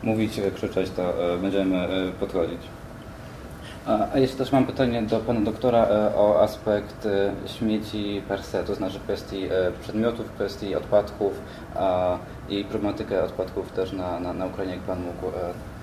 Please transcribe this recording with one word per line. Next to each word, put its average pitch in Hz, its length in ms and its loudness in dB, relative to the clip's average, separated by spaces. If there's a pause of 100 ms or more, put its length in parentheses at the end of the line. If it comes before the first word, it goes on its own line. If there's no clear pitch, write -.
mówić, 110 360 2
e, 98 120 2
krzyczeć, 95 380 -2
to, 87 440 0
e, 87 40 0
będziemy, 95 400 2
e, 92 420 0
podchodzić. 87 400 0 (1300)
A, 107 260 4
a 143 60 6
jeszcze 131 180 4
też 131 140 0
mam 131 140 6
pytanie 117 360 2
do 107 180 2
pana 113 220 0
doktora, 113 440 4
e, 104 300 4
o 104 260 8
aspekt, - 640 2
e, 98 260 4 (140)
śmieci 107 800 -2
per 98 160 -2
se, 92 200 -2
to 98 120 -2
znaczy 95 240 -4
kwestii, 98 460 -4
e, 90 260 2 (100)
przedmiotów, 117 500 -2
kwestii 98 440 -4
odpadków, 101 560 2 (440)
a, 90 420 2 (320)
i 101 160 -2
problematykę 101 580 0
odpadków 92 480 -4
też 92 200 -2
na, 90 280 -4
na, 90 140 -4
na 90 120 -4
Ukrainie, 92 280 -4
jak 90 100 -8
pan 92 160 -4
mógł, 90 260 -6
e, 92 140 -4 (440)